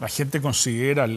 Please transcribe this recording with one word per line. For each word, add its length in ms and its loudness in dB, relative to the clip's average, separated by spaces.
la 80 -4
gente 340 -2
considera, 640 2